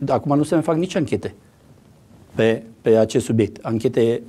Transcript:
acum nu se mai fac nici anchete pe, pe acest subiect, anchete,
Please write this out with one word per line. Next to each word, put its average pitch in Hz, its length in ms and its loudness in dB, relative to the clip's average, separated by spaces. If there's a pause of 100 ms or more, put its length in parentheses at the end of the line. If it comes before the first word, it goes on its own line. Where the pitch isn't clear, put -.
acum 139 300 0
nu 151 60 2
se 147 100 -2
mai 160 100 2
fac 165 120 0
nici 180 200 -4
anchete 143 380 -2 (1040)
pe, 113 280 2 (180)
pe 113 160 4
acest 113 280 2
subiect, 110 400 -2
anchete, 117 640 0